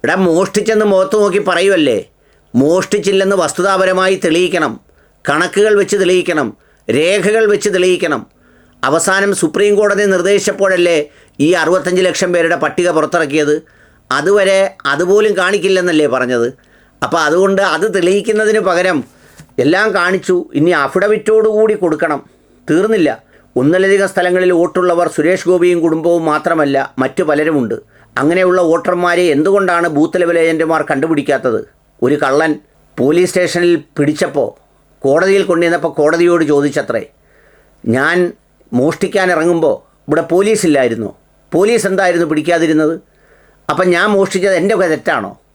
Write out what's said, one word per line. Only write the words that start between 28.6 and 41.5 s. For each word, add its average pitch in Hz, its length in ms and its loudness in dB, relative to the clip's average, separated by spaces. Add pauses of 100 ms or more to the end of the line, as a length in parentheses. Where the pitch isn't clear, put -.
വോട്ടർമാരെ 175 600 0
എന്തുകൊണ്ടാണ് 175 680 2
ബൂത്ത് 160 320 0
ലെവൽ 170 180 0
ഏജന്റുമാർ 160 440 0
കണ്ടുപിടിക്കാത്തത്? 135 800 -2 (380)
ഒരു 131 120 2
കള്ളൻ 147 440 0 (400)
പോലീസ് 165 320 2
സ്റ്റേഷനിൽ 175 460 0
പിടിച്ചപ്പോൾ, 147 920 -4 (320)
കോടതിയിൽ 190 420 2
കൊണ്ടുവന്നപ്പോൾ 170 460 0
കോടതിയോട് 165 560 2
ചോദിച്ചത്രേ, 143 600 -2 (800)
"ഞാൻ 165 460 0 (400)
മോഷ്ടിക്കാൻ 170 580 0
ഇറങ്ങുമ്പോൾ 165 800 -2
ഇവിടെ 151 120 0
പോലീസ് 196 460 0
ഇല്ലായിരുന്നോ? 120 520 0 (340)